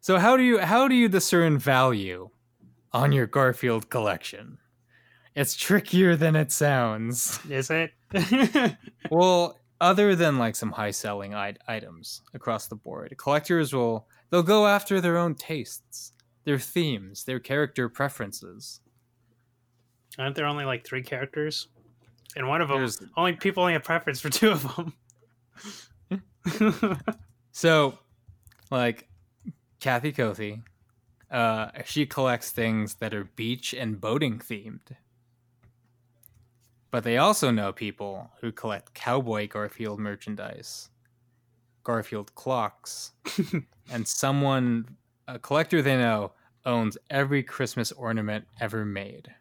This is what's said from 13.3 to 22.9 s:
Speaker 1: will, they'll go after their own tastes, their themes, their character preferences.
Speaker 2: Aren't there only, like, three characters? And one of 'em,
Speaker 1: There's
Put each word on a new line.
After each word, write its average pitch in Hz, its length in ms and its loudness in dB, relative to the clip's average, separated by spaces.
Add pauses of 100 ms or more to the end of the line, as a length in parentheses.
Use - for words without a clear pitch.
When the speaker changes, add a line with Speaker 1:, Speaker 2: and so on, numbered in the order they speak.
Speaker 1:
will, 117 320 -2 (240)
they'll 175 140 4
go 208 240 6
after 202 320 2
their 175 160 2
own 170 180 0
tastes, - 800 -12 (320)
their 143 160 0
themes, 113 640 -4
their 127 160 -6
character 139 480 -2
preferences. 104 920 -8 (1400)
Speaker 2:
Aren't 135 160 -4
there 151 100 -2
only, 147 180 -4
like, 127 220 -6
three 131 160 -8
characters? 143 640 -6 (680)
And 131 100 -6
one 151 140 0
of 151 100 0
'em, 139 60 2
Speaker 1:
There's 127 260 -2 (140)